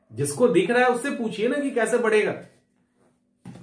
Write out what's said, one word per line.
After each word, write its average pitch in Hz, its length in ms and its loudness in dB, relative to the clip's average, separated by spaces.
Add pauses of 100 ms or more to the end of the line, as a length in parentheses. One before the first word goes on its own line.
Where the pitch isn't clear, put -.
(120)
जिसको 143 360 0
दिख 175 240 2
रहा 247 120 4
है 254 60 4
उससे 240 220 0
पूछिए 220 360 -4
ना 285 100 -2
कि 277 140 -4
कैसे 233 260 0
बढ़ेगा। 214 340 2 (1300)